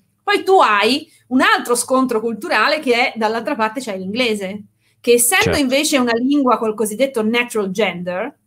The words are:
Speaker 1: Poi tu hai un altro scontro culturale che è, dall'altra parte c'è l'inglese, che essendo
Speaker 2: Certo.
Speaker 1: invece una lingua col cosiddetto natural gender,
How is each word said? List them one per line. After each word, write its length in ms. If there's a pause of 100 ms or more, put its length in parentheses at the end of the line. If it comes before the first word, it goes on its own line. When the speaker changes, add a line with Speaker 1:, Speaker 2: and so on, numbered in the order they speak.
(220)
Speaker 1:
Poi 200
tu 180
hai 460 (220)
un 120
altro 340
scontro 460
culturale 600
che 140
è, 220
dall'altra 380
parte 260
c'è 160
l'inglese, 680 (360)
che 120
essendo 320
Speaker 2:
Certo. 160
Speaker 1:
invece 380
una 160
lingua 440
col 160
cosiddetto 480
natural 480
gender, 760